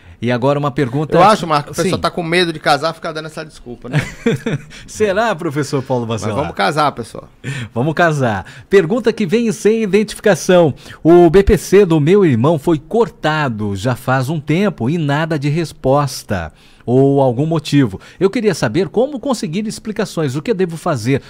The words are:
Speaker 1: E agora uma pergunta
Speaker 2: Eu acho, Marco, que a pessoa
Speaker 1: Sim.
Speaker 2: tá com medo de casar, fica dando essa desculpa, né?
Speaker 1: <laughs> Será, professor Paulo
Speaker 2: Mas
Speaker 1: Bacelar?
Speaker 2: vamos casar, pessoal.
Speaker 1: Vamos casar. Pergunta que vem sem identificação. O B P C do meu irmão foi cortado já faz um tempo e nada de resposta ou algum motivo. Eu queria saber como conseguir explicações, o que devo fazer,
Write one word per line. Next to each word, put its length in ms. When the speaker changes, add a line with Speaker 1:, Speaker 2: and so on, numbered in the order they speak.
Speaker 1:
E 120
agora 260
uma 140
pergunta 460
Speaker 2:
Eu 40
acho, 240
Marco, 200
que 160
a 20
pessoa 140
Speaker 1:
Sim. 40
Speaker 2:
tá 80
com 140
medo 300
de 60
casar, 340
fica 180
dando 140
essa 180
desculpa, 460
né? 80
Speaker 1:
<laughs> 440
Será, 480
professor 480
Paulo 240
Speaker 2:
Mas 140
Speaker 1:
Bacelar? 200
Speaker 2:
vamos 140
casar, 380
pessoal. 340
Speaker 1:
Vamos 200
casar. 520
Pergunta 420
que 140
vem 260
sem 320
identificação. 880
O 260
B 140
P 140
C 280
do 140
meu 260
irmão 320
foi 220
cortado 960
já 220
faz 320
um 100
tempo 500
e 80
nada 400
de 120
resposta 1040
ou 360
algum 240
motivo. 540
Eu 120
queria 260
saber 320
como 320
conseguir 480
explicações, 680
o 40
que 120
devo 240
fazer, 520